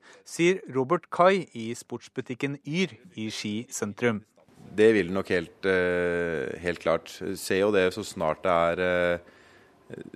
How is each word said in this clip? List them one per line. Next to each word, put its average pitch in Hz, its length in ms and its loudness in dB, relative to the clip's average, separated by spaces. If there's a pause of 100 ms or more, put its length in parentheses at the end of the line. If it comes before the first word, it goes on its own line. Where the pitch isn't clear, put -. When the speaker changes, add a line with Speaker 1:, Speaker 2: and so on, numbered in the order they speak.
(240)
Speaker 1:
sier 175 380 0 (120)
Robert 131 380 -2
Kai 185 420 4
i 117 220 -8
sportsbutikken 131 920 -8
Yr 165 300 -2 (200)
i 110 140 -6
Ski 107 400 -6
sentrum. 110 540 -2 (540)
Speaker 2:
Det 107 180 8
vil 90 160 2
nok 95 200 -4
helt, 87 340 -2
eh, 87 920 0
helt 85 200 -4
klart. 82 320 -2 (240)
Se 92 240 -2
jo 104 120 4
det 92 220 4
så 104 100 -8
snart 80 400 -4
det 92 80 2
er, 85 300 2
eh, - 1160 -4 (180)